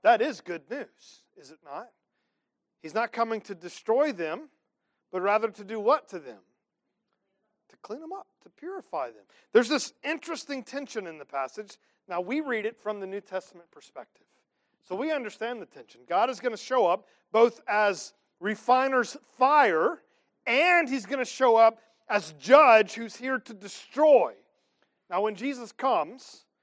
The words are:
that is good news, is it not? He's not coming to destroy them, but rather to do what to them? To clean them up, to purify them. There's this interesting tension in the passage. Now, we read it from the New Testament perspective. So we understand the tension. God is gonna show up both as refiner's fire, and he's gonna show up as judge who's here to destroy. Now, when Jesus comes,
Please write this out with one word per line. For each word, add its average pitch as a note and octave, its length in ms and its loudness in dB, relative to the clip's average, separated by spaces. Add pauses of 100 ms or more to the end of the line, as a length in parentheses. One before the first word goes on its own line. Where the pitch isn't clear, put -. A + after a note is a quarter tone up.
that A3 180 6
is B3 200 -4
good E3 300 -12
news, - 540 -16 (120)
is C3 140 -20
it D#3 140 -20
not? D#3+ 280 -16 (880)
He's D#3 140 -12
not A3+ 180 -4
coming A3+ 300 -4
to G#3 120 -14
destroy A3 560 -2
them, F3+ 380 -8 (600)
but F3+ 100 -6
rather G#3+ 300 0
to G3+ 140 -18
do A3 140 -10
what A#3 300 0
to F#3+ 100 -12
them? B2 220 -18 (1300)
To - 80 -20
clean B3+ 240 -14
them D#4+ 120 -16
up, G4 140 -14 (140)
to - 80 -20
purify F#3 600 -10
them. G#2+ 160 -20 (260)
There's A3+ 160 4
this C#4 240 -4 (100)
interesting C#4+ 640 -8
tension A#3 420 -10
in D#3+ 120 -14
the C#3 80 -20
passage. C#3 500 -10 (320)
Now, F3+ 140 -6
we B3 180 -4
read A#3+ 240 -4
it A3 140 -8
from G#3 220 -8
the F#3+ 60 -10
New G3 140 -10
Testament F3+ 500 -12
perspective. - 560 -20 (560)
So F#3 140 -12
we D4 160 -4
understand A#3 480 -8
the F3 60 -16
tension. B2+ 400 -20
God G3+ 240 0
is G#3+ 100 -8
gonna A#3 160 -6
show B3 300 0
up F3+ 200 -2 (240)
both A3+ 380 4
as G#3 460 0 (260)
refiner's B3+ 720 0 (220)
fire, C4 680 4 (440)
and D#4+ 420 2
he's B3+ 160 -6
gonna B3+ 220 -4
show B3 300 2
up A3+ 260 6 (260)
as G3+ 240 -2
judge A3 600 6
who's A3+ 200 -12
here C4 240 -4
to - 140 -18
destroy. G3+ 840 2 (760)
Now, F3+ 100 -4
when G#3+ 140 -2
Jesus A#3+ 360 -8
comes, A3+ 760 -4 (160)